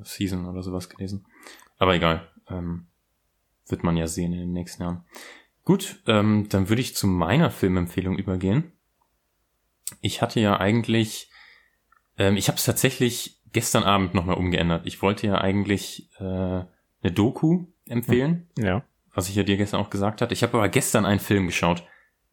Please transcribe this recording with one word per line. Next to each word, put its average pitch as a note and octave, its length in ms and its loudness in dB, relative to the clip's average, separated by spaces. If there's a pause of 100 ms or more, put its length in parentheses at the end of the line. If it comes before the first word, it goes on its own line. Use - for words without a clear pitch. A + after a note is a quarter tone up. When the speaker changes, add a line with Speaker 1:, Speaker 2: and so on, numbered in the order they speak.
Speaker 1:
Season F2+ 440 -6
oder F#2 160 -8
sowas F2+ 240 -6
gelesen. G2 380 -10 (520)
Aber F#2 180 4
egal. E2 340 0 (200)
Ähm, F2 380 -8 (800)
wird - 160 -4
man E2+ 140 2
ja E2 100 -2
sehen F2 260 -4
in F2+ 60 -6
den F2 140 -6
nächsten F2 300 -8
Jahren. F2 200 -6 (600)
Gut, - 440 0
ähm, G#2+ 420 4
dann F#2+ 200 2
würde A#2 120 2
ich - 140 -6
zu - 120 0
meiner F#2+ 420 2
Filmempfehlung F#2 680 0
übergehen. F#2+ 540 0 (1300)
Ich - 200 -4
hatte - 180 0
ja G#2 200 4
eigentlich, A2+ 680 0 (880)
ähm, G2 180 4
ich G2 140 0
hab's - 160 -2
tatsächlich - 760 0 (120)
gestern A#2 320 0
Abend F#2+ 300 2
nochmal F2+ 240 0
umgeändert. E2+ 480 0
Ich - 160 -10
wollte G2+ 260 0
ja G2 120 2
eigentlich, G2 680 -2 (100)
äh, G2 40 -10
eine F#2 920 -6
Doku D#3+ 540 2 (180)
empfehlen, B2+ 640 0 (100)
Speaker 2:
Hm. A#2 80 -2
Ja. F#2 180 0 (300)
Speaker 1:
was F#2 160 -4
ich G2 60 -10
ja G2+ 80 2
dir G2 140 2
gestern G2+ 240 -2
auch G#2 80 -6
gesagt G2+ 320 -2
hatte. A2+ 120 -2
Ich - 80 -4
habe A#2 160 0
aber G#2 120 2
gestern A2 360 2
einen G2 140 2
Film G2+ 260 2
geschaut. E2+ 400 0 (480)